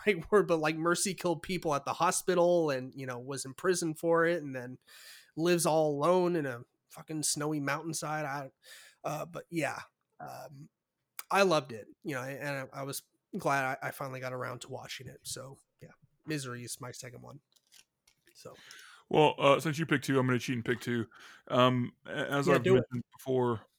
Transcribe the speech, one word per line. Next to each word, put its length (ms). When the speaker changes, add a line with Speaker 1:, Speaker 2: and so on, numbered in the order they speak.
Speaker 1:
<laughs> 60
right 240
word, 160
but, 120
like, 180
mercy 380
killed 280
people 320
at 100
the 80
hospital 760
and, 240
you 120
know, 120
was 260
in 100
prison 400
for 300
it 180
and 120
then 220
lives 280
all 300
alone 420
in 100
a 140
fucking 320
snowy 380
mountainside. 640
I, 240
uh, 220
but 240
yeah, 280
um, 480
I 120
loved 300
it, 140
you 120
know, 80
and 500
I, 80
I 20
was 180
glad 460
I, 60
I 20
finally 300
got 120
around 280
to 100
watching 360
it. 160
So 340
yeah, 80
Misery 380
is 160
my 120
second 300
one. 160
So. 220
Speaker 2:
Well, 280
uh, 220
since 180
you 80
picked 200
two, 140
I'm 80
gonna 120
cheat 160
and 100
pick 160
two. 260
Um, 440
a-, 40
as 340
Speaker 1:
Yeah, 40
Speaker 2:
I've 140
Speaker 1:
do 140
it. 60
Speaker 2:
mentioned 200
before 440